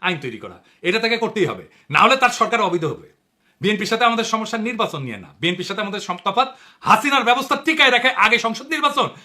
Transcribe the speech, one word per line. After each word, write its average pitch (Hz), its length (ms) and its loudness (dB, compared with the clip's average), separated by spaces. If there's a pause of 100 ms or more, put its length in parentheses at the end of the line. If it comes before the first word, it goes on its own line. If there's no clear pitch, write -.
আইন 180 160 -2
তৈরি 127 200 -10
করা, 92 260 -18 (180)
এটা 185 180 -2
তাকে 226 180 0
করতেই 220 280 -2
হবে, 107 180 -6 (260)
না 147 100 2
হলে 247 180 6
তার 262 120 4
সরকার 226 320 0
অবৈধ 175 240 0
হবে। - 340 -10 (420)
বিএনপির 202 240 -2
সাথে 226 200 0
আমাদের 226 200 2
সমস্যা 220 320 -4
নির্বাচন 214 460 -4
নিয়ে 117 140 -8
না, 92 100 -18 (120)
বিএনপির 175 260 -2
সাথে 196 160 -6
আমাদের 202 180 -6
সম-, 180 240 -8
তফাৎ 226 240 2 (340)
হাসিনার 269 420 4
ব্যবস্থা 254 320 2
টিকায় 294 360 2
রাখে 247 180 2
আগে 226 300 4
সংসদ 233 280 -4
নির্বাচন, 285 420 0 (160)